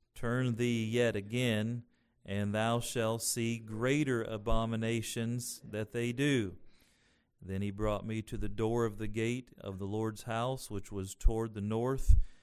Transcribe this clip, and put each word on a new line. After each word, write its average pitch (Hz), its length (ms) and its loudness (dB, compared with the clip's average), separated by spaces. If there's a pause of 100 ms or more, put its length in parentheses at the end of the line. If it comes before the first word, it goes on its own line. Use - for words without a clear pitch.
(160)
"Turn 123 400 0
thee 117 300 2
yet 113 320 2
again, 113 680 0 (400)
and 101 320 -2
thou 113 240 2
shalt 113 440 -2
see 117 360 0
greater 120 640 0
abominations 113 1400 -2
that 107 260 -6
they 120 220 -2
do." 123 440 2 (840)
Then 95 200 -4
he 101 100 -2
brought 104 360 -2
me 110 140 -4
to 110 160 -8
the 107 100 -2
door 113 380 2
of 104 120 -2
the 107 120 -4
gate 117 480 -2
of 95 220 -8
the 98 80 -4
Lord's 110 360 -2
house, 120 480 -4
which 101 220 -6
was 95 200 -6
toward 113 400 2
the 107 60 -8
north, 117 560 4 (260)